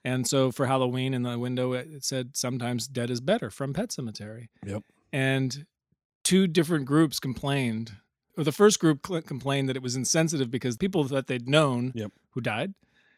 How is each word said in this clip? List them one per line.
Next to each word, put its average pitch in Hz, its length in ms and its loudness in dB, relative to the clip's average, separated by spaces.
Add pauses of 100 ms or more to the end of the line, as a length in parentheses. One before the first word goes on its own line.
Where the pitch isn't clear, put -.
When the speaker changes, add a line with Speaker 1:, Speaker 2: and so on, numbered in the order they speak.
Speaker 1:
And 127 240 0
so 131 240 4
for 135 140 0
Halloween 131 460 0
in 123 120 -2
the 120 120 -4
window, 127 360 -2
it, 127 180 -6
it 147 140 -12
said, 127 320 -4
"Sometimes 123 500 -4
dead 123 240 -4
is 120 100 -2
better," 160 300 0
from 139 220 -6
Pet 190 180 -2
Sematary. 113 580 -10 (160)
Speaker 2:
Yep. 101 200 -8 (280)
Speaker 1:
And 139 540 0 (560)
two 190 240 6
different 160 400 2
groups 143 340 4
complained. 123 720 -2 (440)
Well, 160 80 -2
the 147 80 2
first 208 280 6
group 156 260 4
cl-, 175 160 -4
complained 135 460 -2
that 131 80 -2
it 131 60 -6
was 123 140 -4
insensitive 151 560 2
because 123 240 -2
people 190 280 0
that 131 220 -2
they'd 123 220 -4
known 131 480 4
Speaker 2:
Yep. 104 160 -6 (180)
Speaker 1:
who 131 100 -6
died. 120 340 -4 (440)